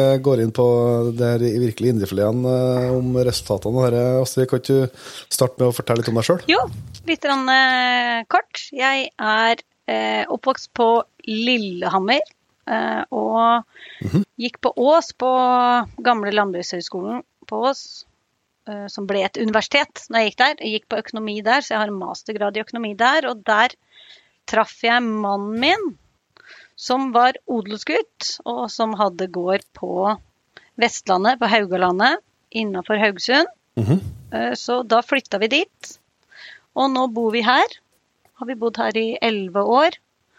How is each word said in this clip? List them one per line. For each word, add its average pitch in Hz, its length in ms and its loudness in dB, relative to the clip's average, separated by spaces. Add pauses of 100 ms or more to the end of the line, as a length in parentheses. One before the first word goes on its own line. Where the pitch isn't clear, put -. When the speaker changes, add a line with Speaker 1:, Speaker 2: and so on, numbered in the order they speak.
(200)
Speaker 1:
går 131 220 2
inn 113 80 2
på 123 160 2 (500)
det 120 140 2
her 120 160 2
i 113 160 0
virkelig 117 320 0
indrefileten, 104 500 0
eh, 127 540 0
om 127 160 -2
resultatene 117 640 0
og 127 80 4
herre, 123 360 2
Astrid, 127 260 0
kan 127 100 2
ikke - 80 -10
du 135 220 2 (420)
starte - 300 0
med 127 100 4
å 120 80 -2
fortelle 117 200 0
litt 117 100 -4
om 113 100 0
deg 113 60 2
selv? 175 240 2
Speaker 2:
Jo, 359 100 4 (480)
litt 320 160 -2
grann, 269 260 0
eh, 247 800 2
kort. - 440 -2
Jeg 269 380 -2 (100)
er, 220 360 2 (300)
eh, 214 400 -2
oppvokst 262 480 -4
på 233 300 4 (240)
Lillehammer, 208 880 0 (500)
eh, 220 420 -2
og 226 540 2 (380)
Speaker 1:
Mhm. 156 220 2 (140)
Speaker 2:
gikk 240 220 -6
på 240 160 0
Ås, 294 360 4
på 254 180 -2 (720)
gamle 226 300 0
Landbrukshøgskolen 190 880 -4 (240)
på 220 100 -8 (140)
Ås, - 340 -10 (640)
eh, 202 220 -10
som 202 180 -10
ble 196 180 0
et 196 140 -6
universitet 220 720 0
når 226 100 0
jeg 214 100 2
gikk - 60 -8
der. 277 240 2
Jeg 220 140 -6
gikk - 140 -8
på 226 140 -4
økonomi 214 400 -8
der, 233 180 2
så - 140 -6
jeg 220 40 0
har 214 100 -2
en 202 100 -6
mastergrad 202 580 -6
i 214 60 -4
økonomi 226 340 -8
der, 262 320 2
og 220 160 -8
der 220 240 2 (800)
traff - 360 0
jeg 233 200 2
mannen 214 560 -4
min, 320 400 0 (760)
som 262 360 -2
var 247 200 4 (160)
odelsgutt, 226 960 -4
og 240 240 -6
som 220 240 -2
hadde 190 340 -2
gård 180 340 -2 (120)
på 185 440 -2 (580)
Vestlandet, 214 640 0
på 233 80 0
Haugalandet, 196 680 2 (360)
innenfor 208 440 -2
Haugesund. 220 500 0 (280)
Speaker 1:
Mhm. 123 240 2 (320)
Speaker 2:
Eh, 233 220 -2
så 247 320 -4
da 220 160 4
flytta 254 380 -2
vi 220 80 0
dit, - 500 -4 (760)
og 269 140 2
nå 254 220 0
bor 226 200 -2
vi 233 100 0
her. 262 240 4 (720)
Har 240 80 -14
vi 254 80 -8
bodd 226 220 -4
her 226 200 -2
i 226 240 -2
elleve 202 460 -2
år, 277 300 4 (420)